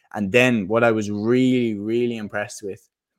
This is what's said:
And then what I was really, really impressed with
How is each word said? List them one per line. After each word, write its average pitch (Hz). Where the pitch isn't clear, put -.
And 101
then 120
what 113
I 117
was 107
really, 120
really 117
impressed 104
with -